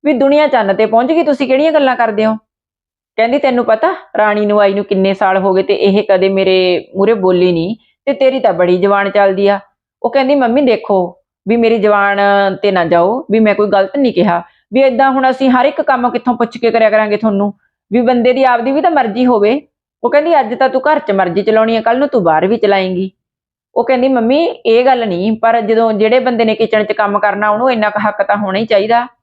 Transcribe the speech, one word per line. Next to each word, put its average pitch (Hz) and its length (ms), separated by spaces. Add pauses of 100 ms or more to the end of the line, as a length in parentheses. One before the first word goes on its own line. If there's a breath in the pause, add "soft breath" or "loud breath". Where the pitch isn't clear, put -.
ਵੀ 294 120
ਦੁਨੀਆ 285 320
ਚੰਨ 214 280
ਤੇ 220 100
ਪਹੁੰਚ 226 260
ਗਈ, 320 120
ਤੁਸੀਂ 277 240
ਕਿਹੜੀਆਂ 285 240
ਗੱਲਾਂ 277 240
ਕਰਦੇ 220 300
ਹੋ?" 220 100 (800)
ਕਹਿੰਦੀ 233 220
"ਤੈਨੂੰ 247 260
ਪਤਾ, 320 280 (240)
ਰਾਣੀ 208 280
ਨੂੰ 208 160
ਆਈ 196 120
ਨੂੰ 196 120
ਕਿੰਨੇ 190 300
ਸਾਲ 190 220
ਹੋ 190 160
ਗਏ 190 100
ਤੇ 196 160
ਇਹ 202 260
ਕਦੇ 190 240
ਮੇਰੇ 190 260 (360)
ਮੂਹਰੇ 202 240
ਬੋਲੀ 180 360
ਨਹੀਂ, 170 240 (320 soft breath)
ਤੇ 277 80
ਤੇਰੀ 262 240
ਤਾਂ 196 140
ਬੜੀ 180 240
ਜ਼ੁਬਾਨ 196 320
ਚੱਲਦੀ 196 380
ਆ।" 196 120 (420)
ਉਹ 233 100
ਕਹਿੰਦੀ 269 260
"ਮੰਮੀ 247 260
ਦੇਖੋ, 214 340 (480)
ਵੀ 214 120
ਮੇਰੀ 226 220
ਜ਼ੁਬਾਨ 202 400 (380)
ਤੇ 202 140
ਨਾ 180 140
ਜਾਓ, 175 340 (120)
ਵੀ 220 80
ਮੈਂ 214 160
ਕੋਈ 208 140
ਗਲਤ 196 280
ਨਹੀਂ 262 160
ਕਿਹਾ, 175 280 (300 soft breath)
ਵੀ 247 100
ਏਦਾਂ 269 300
ਹੁਣ 262 180
ਅਸੀਂ 262 220
ਹਰ 254 140
ਇੱਕ 302 180
ਕੰਮ 247 260
ਕਿੱਥੋਂ 240 260
ਪੁੱਛ 226 220
ਕੇ 233 140
ਕਰਿਆ 220 180
ਕਰਾਂਗੇ 214 280
ਤੁਹਾਨੂੰ, 208 360 (380)
ਵੀ 233 120
ਬੰਦੇ 247 300
ਦੀ 269 120
ਆਪਦੀ 247 260
ਵੀ 294 100
ਤਾਂ 359 100
ਮਰਜ਼ੀ 247 340
ਹੋਵੇ।" 233 340 (440)
ਉਹ 233 60
ਕਹਿੰਦੀ 302 300
"ਅੱਜ 226 160
ਤਾਂ 262 140
ਤੂੰ 262 140
ਘਰ 302 160
'ਚ 220 140
ਮਰਜ਼ੀ 185 300
ਚਲਾਉਣੀ 220 320
ਆ, 220 60
ਕੱਲ੍ਹ 233 180
ਨੂੰ 285 100
ਤੂੰ 220 140
ਬਾਹਰ 160 240
ਵੀ 220 100
ਚਲਾਏਂਗੀ।" 190 540 (640)
ਉਹ 240 80
ਕਹਿੰਦੀ 254 260
"ਮੰਮੀ 254 300 (260)
ਇਹ 233 200
ਗੱਲ 247 220
ਨਹੀਂ, 196 320
ਪਰ 226 240
ਜਦੋਂ 220 300
ਜਿਹੜੇ 220 280
ਬੰਦੇ 233 240
ਨੇ 220 100
ਕਿਚਨ 220 280
'ਚ 214 100
ਕੰਮ 202 260
ਕਰਨਾ 208 300
ਉਹਨੂੰ 233 220
ਇੰਨਾ 214 180
ਕੁ 208 100
ਹੱਕ 208 240
ਤਾਂ 202 140
ਹੋਣਾ 196 220
ਹੀ 226 60
ਚਾਹੀਦਾ।" 226 400 (180)